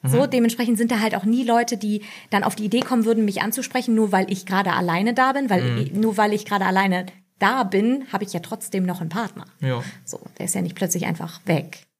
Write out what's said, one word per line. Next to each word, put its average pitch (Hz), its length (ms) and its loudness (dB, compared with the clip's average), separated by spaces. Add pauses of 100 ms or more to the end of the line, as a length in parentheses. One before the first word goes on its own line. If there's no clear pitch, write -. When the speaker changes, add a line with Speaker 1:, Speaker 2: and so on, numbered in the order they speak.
Speaker 1:
So, 226 200 4
Speaker 2:
Mhm. 285 80 2
Speaker 1:
dementsprechend 233 480 2
sind 233 120 2
da 226 80 0
halt 220 160 0
auch 190 100 -2
nie 240 180 2
Leute, 233 340 2
die 208 260 -2 (280)
dann - 120 2
auf - 120 0
die 214 100 -6
Idee 214 140 2
kommen 240 260 2
würden, 226 200 4
mich 202 180 -2
anzusprechen, 247 500 -2
nur 220 180 2
weil 190 200 2
ich 190 160 -6
gerade 185 260 0
alleine 175 400 0
da 254 200 4
bin, 277 180 0
weil 147 120 2
Speaker 2:
Mhm. 120 140 0
Speaker 1:
ich, 135 160 -2
nur 214 240 0
weil 208 160 4
ich 208 120 -2
gerade 202 200 0
alleine 185 400 2 (320)
da 240 260 2
bin, 220 480 0
habe 202 120 -2
ich 196 100 -10
ja 170 60 -2
trotzdem 190 460 -4
noch 180 160 -4
einen 165 100 -6
Partner. 208 340 -6 (140)
Speaker 2:
Ja. 127 240 -2 (220)
Speaker 1:
So, - 140 -12 (200)
der 170 60 -6
ist 170 100 -4
ja 190 60 -2
nicht 175 140 -4
plötzlich 175 300 -2
einfach 165 400 -6
weg. 151 400 -2 (140)